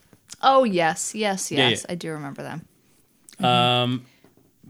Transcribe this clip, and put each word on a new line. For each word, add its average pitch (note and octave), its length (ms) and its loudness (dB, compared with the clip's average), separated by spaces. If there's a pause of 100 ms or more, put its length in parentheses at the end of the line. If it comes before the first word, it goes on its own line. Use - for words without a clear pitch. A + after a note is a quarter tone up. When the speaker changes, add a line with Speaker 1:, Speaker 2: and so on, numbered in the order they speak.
(420)
Speaker 1:
Oh, C4+ 220 6
yes, F3 500 0
yes, G3+ 380 -4
Speaker 2:
Yeah, C3+ 180 2
Speaker 1:
yes. G#2+ 180 -2
Speaker 2:
yeah. - 40 -10
Speaker 1:
I F3+ 40 -4
do E3+ 160 -8
remember C#3+ 320 -10
them. C#3+ 220 -12 (800)
Speaker 2:
Um, B2 600 2 (640)